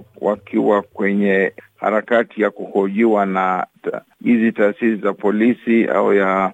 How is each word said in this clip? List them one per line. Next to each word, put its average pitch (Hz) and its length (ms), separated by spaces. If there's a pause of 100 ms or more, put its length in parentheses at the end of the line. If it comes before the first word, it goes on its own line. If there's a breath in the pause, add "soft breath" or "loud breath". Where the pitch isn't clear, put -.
(220)
wakiwa 104 600
kwenye 101 680 (240 loud breath)
harakati 107 680
ya 104 80
kuhojiwa 101 760
na 92 420 (160)
ta-, - 180 (220)
hizi 113 280
taasisi 110 440
za 98 180
polisi 110 720
au 101 280
ya, 95 400